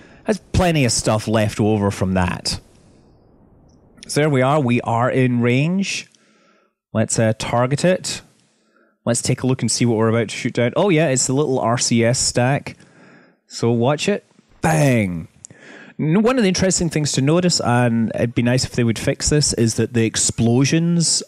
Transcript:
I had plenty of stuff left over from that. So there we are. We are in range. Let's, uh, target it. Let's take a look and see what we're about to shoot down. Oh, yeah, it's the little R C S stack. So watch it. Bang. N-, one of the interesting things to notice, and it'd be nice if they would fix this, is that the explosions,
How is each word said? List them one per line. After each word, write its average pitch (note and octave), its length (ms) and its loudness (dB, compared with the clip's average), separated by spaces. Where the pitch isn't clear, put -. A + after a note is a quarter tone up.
I G#3+ 60 0
had - 180 -10
plenty E3 340 2
of A2 60 0
stuff - 360 -2
left G#2+ 320 0
over G#2 300 2
from F#2+ 240 -4
that. - 460 -2
So - 120 -4
there D3+ 100 2
we C3 120 2
are. C#3 180 2
We A#2+ 220 0
are A#2 280 0
in B2 320 2
range. D3+ 640 0
Let's, A2 240 -2
uh, A2 220 2
target B2+ 440 -2
it. - 380 -2
Let's A#2+ 160 0
take - 220 -2
a C3 40 0
look B2+ 140 0
and A#2 80 -2
see - 160 0
what A#2 120 2
we're A2+ 120 2
about A2 200 0
to - 60 -12
shoot - 180 -6
down. A#2+ 240 0
Oh, F#3 100 2
yeah, D#3+ 220 2
it's C3 180 0
the C3 60 -2
little C3 260 0
R A#2 180 0
C A#2 280 0
S A#2+ 140 2
stack. - 580 -2
So - 220 -4
watch A#2+ 380 0
it. G3+ 180 -2
Bang. A#2+ 680 0
N-, E3 240 0
one B3+ 140 2
of A#3+ 60 2
the F#3+ 40 2
interesting F3+ 420 0
things D3+ 240 -2
to C3+ 80 0
notice, E3+ 380 2
and A#2 560 0
it'd A#2 180 -2
be C3 80 -2
nice A#2+ 220 2
if - 80 -10
they B2 140 0
would A2+ 120 0
fix - 320 -4
this, D3 240 2
is A2+ 220 0
that A2+ 180 -2
the A2+ 120 2
explosions, C#3 1200 0